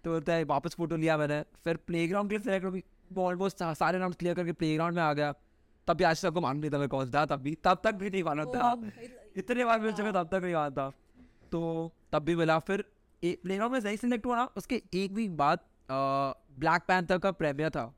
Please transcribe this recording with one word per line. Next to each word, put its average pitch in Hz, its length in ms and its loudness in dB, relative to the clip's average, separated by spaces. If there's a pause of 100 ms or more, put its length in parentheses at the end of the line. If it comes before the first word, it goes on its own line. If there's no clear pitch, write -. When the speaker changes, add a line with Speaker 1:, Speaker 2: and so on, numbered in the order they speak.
Speaker 1:
तो 165 80 -4
बोलता 165 220 0
है 165 100 2
वापस 147 320 0
photo 165 200 -2
लिया 160 220 2
मैंने। 147 240 0
फिर - 360 -4
प्लेग्राउंड 175 520 -2
के 214 80 -2
लिए 208 60 -6
सिलेक्ट 190 220 0
हो 190 60 -2
गई, 185 120 -6 (300)
almost 180 460 0
सा-, 165 140 -2
सारे 170 260 2
राउंड 180 160 -2
clear 175 200 -2
करके 170 180 -2
प्लेग्राउंड 160 420 0
में 175 80 2
आ 151 100 2
गया। 147 200 0 (540)
तब 175 60 4
भी 165 100 2
आशीष 165 180 4
सर 180 100 2
को 165 100 0
मालूम 147 200 0
नहीं 151 100 -2
था 143 60 0
मैं 139 120 0
कौन 135 220 -2
था, 147 140 4
तब 147 100 0
भी, 139 280 -4
तब 180 200 4
तक 220 80 4
भी 202 180 -6
नहीं 185 140 -2
मालूम 156 320 -2
था। 240 180 2
Speaker 2:
ओह, 233 120 -6 (500)
Speaker 1:
इतने 240 300 0
बार 226 140 4
मिल 220 120 0
चुका, 208 120 -2
Speaker 2:
हाँ। 208 100 0
Speaker 1:
तब 180 240 0
तक 185 60 0
नहीं 180 100 -2
मालूम 147 200 0
था। 135 180 -4 (600)
तो 165 400 -2 (200)
तब 147 80 2
भी 165 160 0
मिला। 160 240 4
फिर 202 240 -2 (400)
ए-, 175 200 -2
प्लेग्राउंड 196 300 -2
में 262 80 0
सही 208 160 -2
select 240 280 -2
हुआ 247 100 0
ना, 240 220 -2
उसके 214 260 -4 (100)
एक 190 180 -2
वीक 196 260 -4
बाद, 147 220 4
अ, - 40 -16 (960)
Black 160 280 2
Panther 185 300 2
का 190 140 0
premiere 151 380 -2
था। 123 280 -6